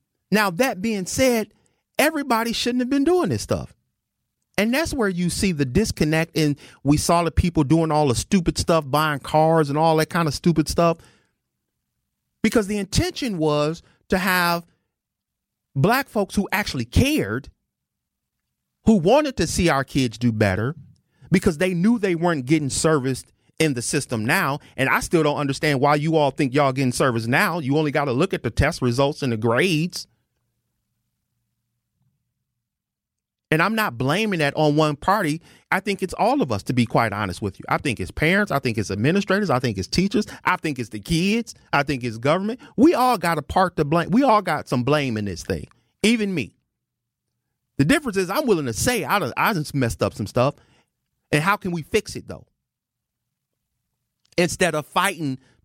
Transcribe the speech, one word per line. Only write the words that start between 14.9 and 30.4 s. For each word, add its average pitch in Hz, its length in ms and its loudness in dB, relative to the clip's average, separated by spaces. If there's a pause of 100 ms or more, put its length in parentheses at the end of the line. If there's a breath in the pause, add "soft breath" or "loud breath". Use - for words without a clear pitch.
black 226 340 2
folks 202 260 -4
who 196 180 0
actually 185 320 -4
cared, 165 640 0 (1400)
who 220 120 6
wanted 247 420 2
to 175 80 0
see 170 240 0
our 139 140 0
kids 123 340 -2
do 120 120 2
better, 107 460 0 (560 soft breath)
because 180 260 2
they 185 160 0
knew 208 240 2
they 190 160 0
weren't 160 320 0
getting 151 240 2
serviced 135 600 0 (260)
in 156 160 2
the 120 80 -6
system 123 420 -4
now. 147 340 0 (180 loud breath)
And 131 140 0
I 190 100 2
still 170 220 0
don't 147 140 2
understand 139 440 0
why 143 140 4
you 156 220 0
all 147 140 4
think 135 220 -2
y'all 139 200 2
getting 131 200 0
service 117 340 0
now. 170 340 0
You 139 180 0
only 151 140 0
gotta 143 200 -2
look 143 220 0
at - 80 -6
the 120 80 -2
test 147 320 -2
results 131 400 0
and 131 100 -2
the 117 60 -2
grades. 151 680 0 (3500)